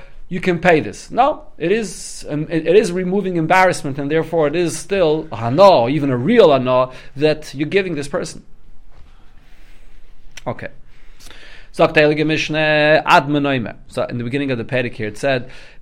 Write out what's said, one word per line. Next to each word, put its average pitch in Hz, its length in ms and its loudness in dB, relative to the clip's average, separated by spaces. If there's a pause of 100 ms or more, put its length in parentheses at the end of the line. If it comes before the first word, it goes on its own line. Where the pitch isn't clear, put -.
(300)
you 180 100 -4
can 175 180 0
pay 165 220 4
this. - 300 -8
No, 254 380 0 (100)
it 165 120 -2
is, - 600 -6
um, 151 180 -4
it, 160 180 -2
it 165 80 4
is 208 160 6
removing 185 460 -2
embarrassment, 160 640 2
and 139 120 -4
therefore 160 360 0
it 147 100 -2
is 175 220 -2
still 160 520 0
a 107 60 -10
hana, 127 540 6
even 143 180 0
a 127 80 0
real 170 360 6
hana, 127 380 2 (260)
that 151 380 0
you're 147 140 -4
giving 180 280 0
this 139 120 -6
person. - 340 -8 (2000)
Okay. 113 220 -10 (1040)
Sagt 160 220 2
der 156 80 6
Heilige 151 220 2
Mishneh, 151 800 2
Ad 147 220 6
Menoime. 139 480 -2 (140)
So - 160 -4
in 123 140 -6
the 120 40 -4
beginning 135 300 -4
of 117 60 -4
the 110 60 -6
Perek 120 280 -2
here, 107 160 -6
it 107 100 -10
said 131 320 -2 (320)